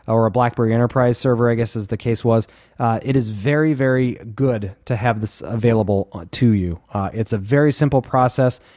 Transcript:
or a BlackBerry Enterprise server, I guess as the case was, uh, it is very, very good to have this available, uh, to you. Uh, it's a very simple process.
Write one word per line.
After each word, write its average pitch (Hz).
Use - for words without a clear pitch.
or 113
a 107
BlackBerry 117
Enterprise 120
server, 120
I 117
guess 113
as 104
the 110
case 117
was, 113
uh, 113
it 131
is 117
very, 143
very 131
good 110
to 123
have 107
this -
available, 107
uh, 90
to 120
you. 90
Uh, 98
it's 110
a 110
very 143
simple 139
process. 127